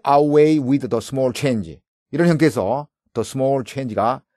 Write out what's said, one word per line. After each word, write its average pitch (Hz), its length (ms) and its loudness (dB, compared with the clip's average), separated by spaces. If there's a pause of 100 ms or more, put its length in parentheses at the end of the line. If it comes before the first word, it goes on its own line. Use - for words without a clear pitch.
our 147 240 4
way 151 300 4
with 135 300 -2
the 113 100 -2
small 131 360 -2
change, 104 460 -4 (300)
이런 165 180 2
형태에서 135 600 0 (260)
the 117 80 -4
small 135 420 -2
change가 120 580 -4 (140)